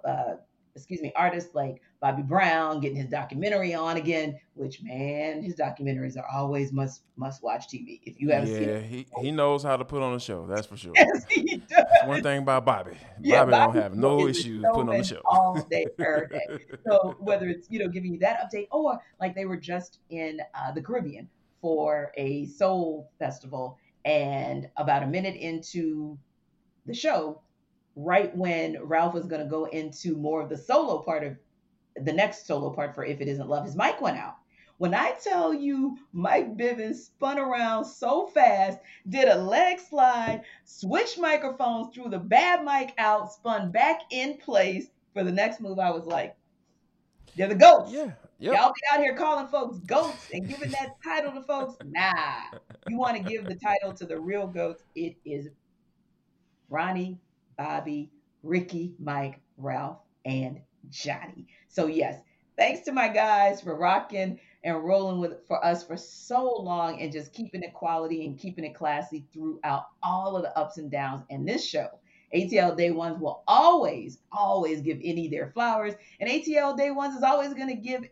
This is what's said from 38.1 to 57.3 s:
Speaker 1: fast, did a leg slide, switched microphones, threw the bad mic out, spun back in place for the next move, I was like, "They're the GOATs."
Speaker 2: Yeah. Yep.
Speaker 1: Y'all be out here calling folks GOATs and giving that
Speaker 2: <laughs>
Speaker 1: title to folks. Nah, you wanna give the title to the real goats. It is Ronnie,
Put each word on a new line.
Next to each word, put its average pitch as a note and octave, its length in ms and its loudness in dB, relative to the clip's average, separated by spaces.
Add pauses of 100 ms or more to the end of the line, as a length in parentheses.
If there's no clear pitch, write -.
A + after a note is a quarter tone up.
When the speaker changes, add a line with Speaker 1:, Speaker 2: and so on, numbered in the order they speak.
Speaker 1:
fast, G3 520 4 (300)
did C4 200 6
a F#3+ 120 8
leg E4+ 400 4
slide, A#3+ 600 2 (220)
switched E4 540 -2
microphones, C4 760 0
threw B3 160 -10
the F#3+ 80 -4
bad D#4 440 6
mic C#4 360 -2
out, G#3+ 340 2
spun G#3 380 -4
back C#4 300 4 (100)
in C4+ 260 -4
place F#3+ 500 0 (280)
for G3 100 -2
the F3+ 80 -2
next A3 280 0
move, F#3+ 180 -6
I F3+ 140 2
was E3 120 -6
like, D#3 320 -6 (1000)
"They're F#3+ 120 0
the G#3 60 0
GOATs." D4 360 12
Speaker 2:
Yeah. C4+ 200 -6 (300)
Yep. G3+ 160 0
Speaker 1:
Y'all B3+ 160 6
be - 80 -10 (120)
out D4 80 4
here C4+ 160 2
calling D4+ 300 0
folks B3 400 -4
GOATs C#4+ 460 0
and F#3 160 -8
giving C#4 240 -8
that C#4 280 -6
Speaker 2:
<laughs> - 40 -20
Speaker 1:
title D#4 280 -4
to C4 100 -12
folks. C4+ 420 -6
Nah, D#3 760 -4 (300)
you A3+ 100 -4
wanna A#3+ 240 0
give G#3+ 220 -6
the F#3 100 -8
title F#3+ 400 -2
to F3+ 100 -14
the E3 160 -8
real F#3+ 280 -6
goats. E3+ 340 -6 (140)
It E3+ 180 -6 (100)
is C#3+ 240 -10 (1200)
Ronnie, F3+ 500 -4 (380)